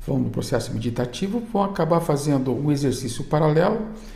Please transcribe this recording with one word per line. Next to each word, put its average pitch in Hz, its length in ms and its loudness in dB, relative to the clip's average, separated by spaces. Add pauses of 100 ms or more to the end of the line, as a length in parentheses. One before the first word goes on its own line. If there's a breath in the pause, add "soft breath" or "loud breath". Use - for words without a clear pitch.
vão 135 100 0
no 117 140 0
processo 117 420 -2
meditativo, 123 680 -2 (100)
vão 202 100 2
acabar 170 360 2
fazendo 143 520 2
um 147 200 0
exercício 120 540 0
paralelo 160 640 2 (260 loud breath)